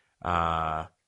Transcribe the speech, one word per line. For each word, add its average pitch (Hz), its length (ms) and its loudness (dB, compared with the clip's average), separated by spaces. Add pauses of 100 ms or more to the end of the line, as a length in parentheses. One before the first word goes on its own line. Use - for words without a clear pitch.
(220)
uh, 82 640 0 (220)